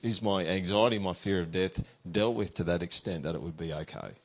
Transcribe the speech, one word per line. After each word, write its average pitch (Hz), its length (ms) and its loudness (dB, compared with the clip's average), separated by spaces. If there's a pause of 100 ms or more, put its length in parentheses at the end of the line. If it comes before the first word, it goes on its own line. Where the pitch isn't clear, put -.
is 113 200 -2
my 98 240 2
anxiety, 101 520 4
my 95 140 0
fear 95 280 0
of 82 120 -2
death 92 300 0 (280)
dealt 107 240 4
with 104 200 -2
to - 100 -2
that 87 180 2
extent 87 420 -4
that 82 100 -2
it 73 80 -6
would 80 140 -8
be 82 160 -6
okay? 76 400 -8 (120)